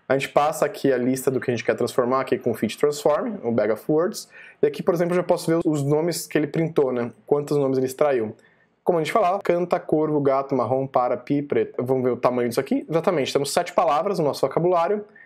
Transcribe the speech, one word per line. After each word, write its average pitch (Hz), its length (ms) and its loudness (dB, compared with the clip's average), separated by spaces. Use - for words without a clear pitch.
a 131 40 2
gente 139 160 0
passa 156 360 2
aqui - 280 0
a 127 40 2
lista 127 360 0
do 123 80 -2
que - 100 -2
a 123 40 0
gente 117 100 -6
quer 113 100 2
transformar 120 460 0
aqui 131 180 -2
com 123 140 -2
o - 20 -2
fit - 240 -4
transform, 156 640 0
o 120 80 -4
bag 110 220 2
of 110 180 -4
words, 170 380 -2
e 147 40 4
aqui, 147 140 -2
por 180 140 2
exemplo, 175 180 0
eu 180 40 0
já 180 60 2
posso 170 280 0
ver 165 140 2
os 151 180 0
nomes 156 460 0
que - 100 -2
ele 151 80 2
printou, 151 460 0
né? 120 180 -4
Quantos 147 300 0
nomes 135 200 0
ele 131 100 0
extraiu. 127 500 -2
Como 175 140 2
a 160 40 0
gente 147 100 -4
falava, 202 300 2
canta, 175 380 0
corvo, 151 400 0
gato, 135 340 0
marrom, 131 320 0
para, 123 300 0
pi, 143 260 -2
preto. 127 420 -2
Vamos 127 200 0
ver 127 60 2
o 117 60 -2
tamanho 123 320 0
disso 127 120 0
aqui? 262 280 -2
Exatamente, 160 440 0
temos 139 200 0
sete 175 200 -2
palavras 175 480 0
no 156 40 0
nosso 131 180 -2
vocabulário. 175 640 0